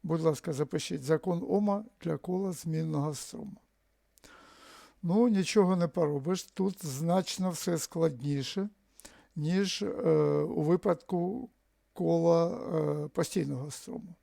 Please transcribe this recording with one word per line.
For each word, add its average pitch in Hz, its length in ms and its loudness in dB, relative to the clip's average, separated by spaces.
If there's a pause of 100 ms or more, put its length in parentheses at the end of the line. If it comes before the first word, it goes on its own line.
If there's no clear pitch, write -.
Будь 165 180 -2
ласка, 160 320 0
запишіть: 147 500 -4
закон 165 460 0
Ома 202 360 2 (160)
для 160 160 -2
кола 185 360 -4
змінного 156 600 -2
струму. - 460 -12 (1400)
Ну, 208 260 4
нічого 190 480 4
не 170 120 2
поробиш, 151 540 0
тут 190 440 -4
значно 175 640 0
все 170 280 -2
складніше, 143 880 -2 (680)
ніж, 185 460 0
е, 202 60 -2 (540)
у 156 200 -2
випадку 180 880 0 (420)
кола, 165 560 4
е, 151 600 -2
постійного 143 600 -2
струму. - 520 -14